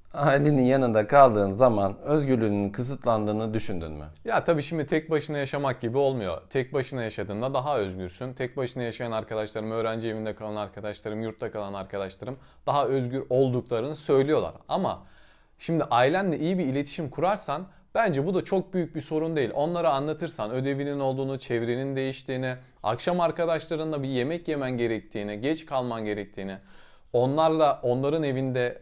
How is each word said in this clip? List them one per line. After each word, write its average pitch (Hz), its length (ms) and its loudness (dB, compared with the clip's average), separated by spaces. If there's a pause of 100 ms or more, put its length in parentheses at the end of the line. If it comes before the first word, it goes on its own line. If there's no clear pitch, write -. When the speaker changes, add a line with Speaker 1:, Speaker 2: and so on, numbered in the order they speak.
(140)
Speaker 1:
ailenin 143 480 4
yanında 123 460 4
kaldığın 110 460 8
zaman 101 500 4
özgürlüğünün 113 640 2
kısıtlandığını 110 840 -2
düşündün 87 380 -2
mü? 76 140 -10 (200)
Speaker 2:
Ya 220 180 0
tabii 160 180 2
şimdi 156 240 -4
tek 156 260 -2
başına 147 260 -2
yaşamak 139 440 -2
gibi 120 160 -2
olmuyor. 127 520 0
Tek 127 240 -2
başına 131 300 -2
yaşadığında 107 500 -4
daha 135 240 -2
özgürsün. 95 560 -6
Tek 127 240 -8
başına 127 260 -4
yaşayan 117 280 -6
arkadaşlarım, 110 600 -4
öğrenci 113 380 -2
evinde 110 260 -4
kalan 107 200 -8
arkadaşlarım, 107 680 -6
yurtta 113 280 -6
kalan 101 220 -8
arkadaşlarım 98 640 -8 (280)
daha 139 220 2
özgür 131 420 0
olduklarını 127 680 2
söylüyorlar. 135 580 2 (140)
Ama 151 360 -2 (560)
şimdi 165 240 0
ailenle 147 560 4
iyi 180 180 0
bir 175 80 0
iletişim 139 440 -4
kurarsan 180 580 -2 (280)
bence 160 300 2
bu 190 80 0
da 175 100 0
çok 190 300 -2
büyük 170 220 -2
bir 156 60 -6
sorun 160 340 -2
değil. 123 180 0
Onlara 165 400 2
anlatırsan 147 580 -4
ödevinin 139 480 -2
olduğunu, 135 400 -2
çevrenin 123 560 -2
değiştiğini, 131 600 -4 (280)
akşam 147 360 0
arkadaşlarınla 160 840 -2
bir 135 40 -2
yemek 135 400 -2
yemen 139 240 -2
gerektiğini, 107 720 -2
geç 156 240 -2
kalman 123 400 -4
gerektiğini, 98 520 -6 (560)
onlarla, 151 720 4
onların 139 400 2
evinde, 127 580 0